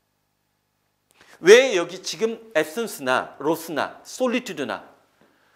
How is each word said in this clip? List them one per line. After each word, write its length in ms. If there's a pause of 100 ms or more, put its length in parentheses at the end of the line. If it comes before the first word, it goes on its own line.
(1400)
왜 360
여기 260
지금 540
앱센스나 800
로스나 640
솔리튜드나 840 (680)